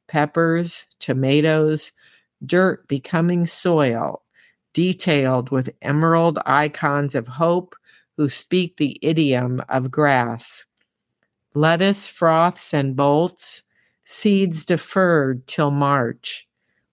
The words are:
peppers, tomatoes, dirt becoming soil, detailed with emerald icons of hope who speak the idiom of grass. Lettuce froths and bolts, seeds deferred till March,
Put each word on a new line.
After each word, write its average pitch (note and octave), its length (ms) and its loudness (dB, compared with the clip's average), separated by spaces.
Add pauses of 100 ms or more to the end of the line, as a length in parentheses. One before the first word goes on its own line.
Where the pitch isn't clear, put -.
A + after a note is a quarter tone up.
peppers, E3 760 -2 (160)
tomatoes, D3+ 920 0 (540)
dirt F3+ 420 0
becoming E3+ 580 0
soil, C#3 800 -2 (500)
detailed C#3+ 760 0
with B2+ 320 -2
emerald E3 640 2
icons C#3+ 720 0
of A#2 100 -4
hope E3+ 480 -2 (420)
who D3+ 120 0
speak - 480 -4
the C#3+ 260 -4
idiom B2+ 680 0
of C3 220 -2
grass. B2+ 720 -2 (920)
Lettuce E3+ 500 2
froths E3 680 0
and C#3 200 0
bolts, C#3+ 680 0 (420)
seeds F#3+ 600 0
deferred D#3+ 800 0
till D3 240 -2
March, C#3 760 -2 (460)